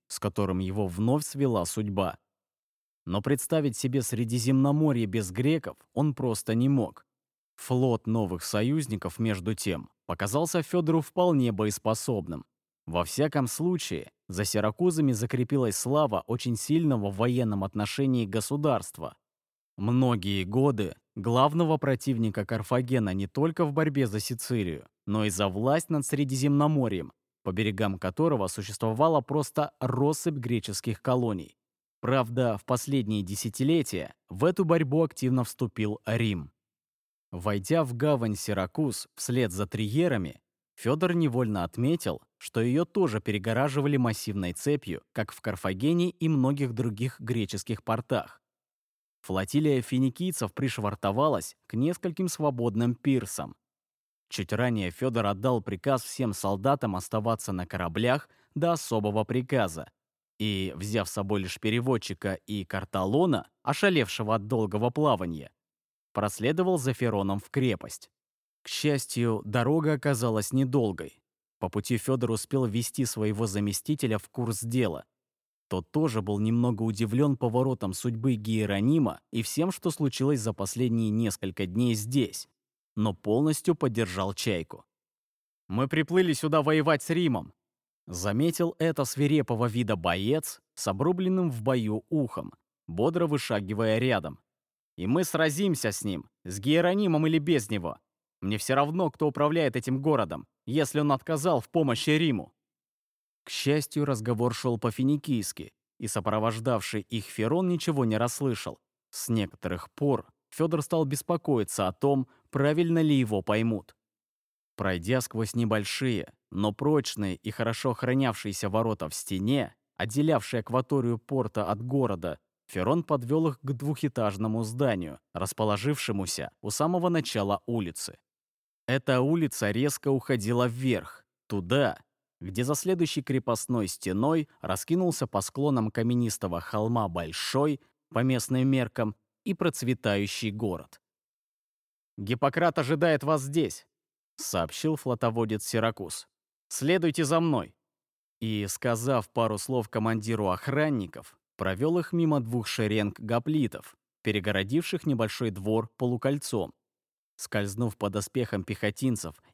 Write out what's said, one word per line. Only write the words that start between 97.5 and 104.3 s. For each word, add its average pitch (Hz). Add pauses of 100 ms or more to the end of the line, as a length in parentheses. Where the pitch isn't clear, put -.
него. 87 (440)
Мне 101
всё 131
равно, 151
кто -
управляет 147
этим 131
городом, 107 (200)
если 143
он 147
отказал 151
в -
помощи 143
Риму». 151 (920)
К -
счастью, 147
разговор 117